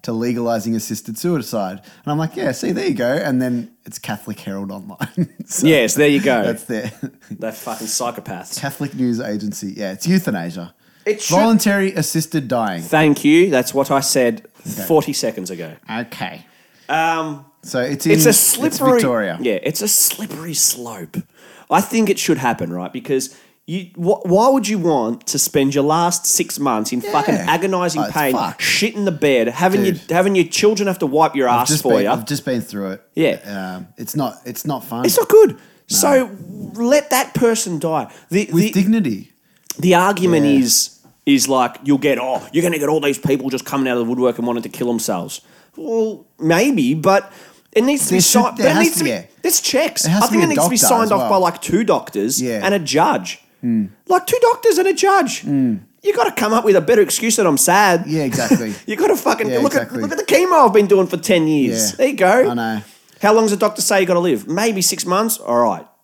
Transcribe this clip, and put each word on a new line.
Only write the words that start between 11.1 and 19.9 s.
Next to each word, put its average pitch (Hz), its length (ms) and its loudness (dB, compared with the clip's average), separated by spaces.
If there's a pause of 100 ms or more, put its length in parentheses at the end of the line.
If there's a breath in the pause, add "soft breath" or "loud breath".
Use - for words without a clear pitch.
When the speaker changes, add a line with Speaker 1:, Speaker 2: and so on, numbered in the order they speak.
Speaker 2:
should - 140 -2
Speaker 1:
Voluntary 202 580 4
assisted 160 540 -4
dying. 104 340 -2
Speaker 2:
Thank 151 420 2
you. 165 280 4
That's 127 240 0
what 139 160 0
I 139 80 2
said 120 480 0 (140)
Speaker 1:
Okay. 101 260 -10
Speaker 2:
forty 151 260 2
seconds 107 380 -6
ago. 82 220 -12 (140)
Speaker 1:
Okay. 110 580 -10 (440 soft breath)
Speaker 2:
Um, 160 560 -2 (160)
Speaker 1:
So - 200 -6
it's 139 260 -4
Speaker 2:
it's 160 160 6
Speaker 1:
in, 233 60 8
Speaker 2:
a 208 40 6
slippery - 340 2
Speaker 1:
it's - 120 -2
Victoria. 127 640 2
Speaker 2:
Yeah, 113 200 0
it's 156 220 -4
a 214 40 -4
slippery 165 680 -2